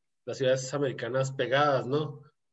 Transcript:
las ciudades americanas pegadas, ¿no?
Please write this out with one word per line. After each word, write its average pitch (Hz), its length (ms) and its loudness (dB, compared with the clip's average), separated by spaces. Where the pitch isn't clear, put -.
las 117 140 -8
ciudades 135 360 0
americanas 135 560 -2
pegadas, 131 560 2
¿no? 147 360 -2